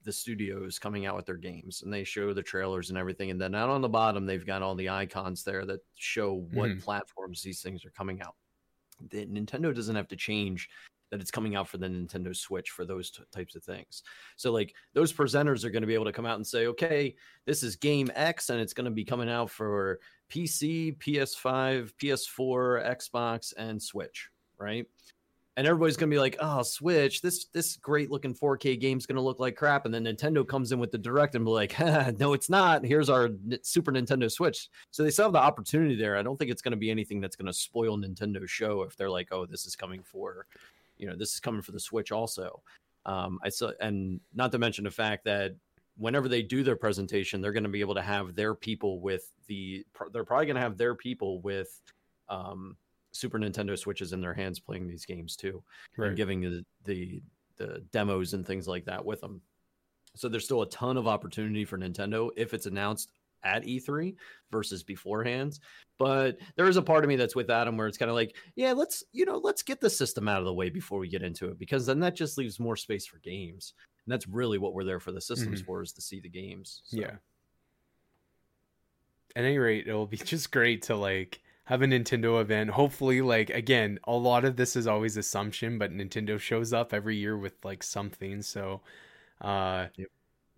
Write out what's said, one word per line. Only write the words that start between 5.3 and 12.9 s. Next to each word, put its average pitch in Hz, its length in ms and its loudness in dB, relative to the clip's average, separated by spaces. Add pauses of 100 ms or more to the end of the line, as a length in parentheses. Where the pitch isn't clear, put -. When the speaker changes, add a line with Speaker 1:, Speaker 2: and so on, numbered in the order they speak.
Speaker 1:
there 95 220 -4
that 95 160 -6 (140)
show 101 380 -2
what 101 380 -2
Speaker 2:
Mm-hmm. 92 80 -4
Speaker 1:
platforms 95 640 -6
these 92 180 -10
things 92 240 -10
are 92 60 -20
coming 95 300 -8
out. 90 140 -14 (760)
The, 104 180 -8
Nintendo 113 460 -2
doesn't 113 220 -2
have 101 140 -2
to 95 60 -10
change 101 520 -2 (440)
that 104 100 -6
it's 90 80 -8
coming 110 260 -2
out 98 120 -2
for 95 100 -12
the 92 100 -4
Nintendo 90 480 -6
Switch - 360 -8
for 90 140 -8
those 92 260 -8